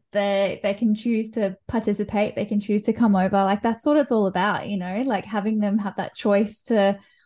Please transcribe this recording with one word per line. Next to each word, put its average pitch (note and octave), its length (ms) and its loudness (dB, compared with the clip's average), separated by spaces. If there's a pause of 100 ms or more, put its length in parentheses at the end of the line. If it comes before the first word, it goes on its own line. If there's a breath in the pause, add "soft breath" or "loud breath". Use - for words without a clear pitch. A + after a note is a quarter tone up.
(120)
they, G3+ 520 0
they G3+ 100 0
can G#3+ 220 0
choose A3 360 -2
to G3 260 -2 (100)
participate, G#3 680 -2
they G#3 100 -4
can G#3 140 -2
choose G#3 240 0
to A3 100 0
come A3 220 4
over. F#3+ 200 2
Like, G3 260 2
that's A3+ 240 -2
what D4+ 120 4
it's C#4+ 140 2
all G#3 160 2
about, F#3 420 -2
you G3+ 80 -4
know, F#3 280 -4
like, A#3 200 -2
having G#3+ 340 -2
them G#3 180 2
have G3+ 200 -6
that - 180 -6
choice G3+ 480 0
to G3+ 340 2 (280 soft breath)